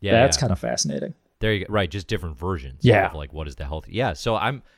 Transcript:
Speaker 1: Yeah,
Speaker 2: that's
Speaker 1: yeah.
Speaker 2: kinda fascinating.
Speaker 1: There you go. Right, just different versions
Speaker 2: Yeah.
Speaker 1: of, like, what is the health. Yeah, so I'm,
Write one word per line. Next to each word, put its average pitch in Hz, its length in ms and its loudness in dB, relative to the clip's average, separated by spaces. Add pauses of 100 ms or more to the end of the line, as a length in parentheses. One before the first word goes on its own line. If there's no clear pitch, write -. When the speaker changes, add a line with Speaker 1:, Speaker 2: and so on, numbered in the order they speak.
Speaker 1:
Yeah, 101 120 0
Speaker 2:
that's 120 240 6
Speaker 1:
yeah. - 40 -6
Speaker 2:
kinda 101 160 2
fascinating. 71 580 -4 (240)
Speaker 1:
There 107 160 0
you 92 100 -2
go. 98 80 -8
Right, 98 180 0
just 95 160 -6
different 85 300 -4
versions 80 480 -6
Speaker 2:
Yeah. 104 240 8
Speaker 1:
of, - 60 -8
like, 73 180 -10
what 76 160 -8
is 71 80 -12
the 76 80 -8
health. 76 240 -6
Yeah, 113 240 -2
so 110 240 -2
I'm, 120 260 -2 (160)